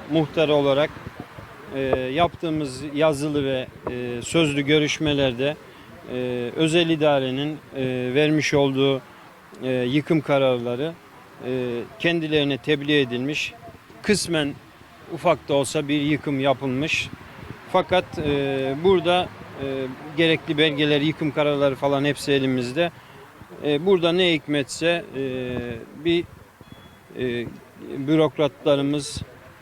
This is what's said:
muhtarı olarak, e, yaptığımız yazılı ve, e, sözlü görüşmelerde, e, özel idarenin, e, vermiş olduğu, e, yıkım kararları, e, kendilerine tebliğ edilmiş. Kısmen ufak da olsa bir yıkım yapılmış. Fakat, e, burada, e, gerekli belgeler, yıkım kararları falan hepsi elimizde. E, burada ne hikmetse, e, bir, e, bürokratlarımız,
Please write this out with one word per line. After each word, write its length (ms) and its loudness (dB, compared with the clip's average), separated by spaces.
muhtarı 420 2
olarak, 360 4
e, 40 -4
yaptığımız 840 -2
yazılı 500 2
ve, 220 -2
e, 300 -6
sözlü 400 2
görüşmelerde, 920 2
e, 20 -6
özel 340 4
idarenin, 680 0
e, 60 -4
vermiş 380 2
olduğu, 480 2
e, 80 -4
yıkım 500 0
kararları, 720 0
e, 40 -4
kendilerine 580 2
tebliğ 420 2
edilmiş. 540 -2
Kısmen 520 0
ufak 360 0
da 40 2
olsa 340 0
bir 140 0
yıkım 380 0
yapılmış. 680 0
Fakat, 340 2
e, 640 -2
burada, 440 2
e, 40 -6
gerekli 400 2
belgeler, 440 2
yıkım 300 0
kararları 440 2
falan 300 0
hepsi 260 0
elimizde. 600 0
E, 200 0
burada 260 4
ne 220 4
hikmetse, 680 -2
e, 380 -6
bir, 180 2
e, 280 -4
bürokratlarımız, 1200 0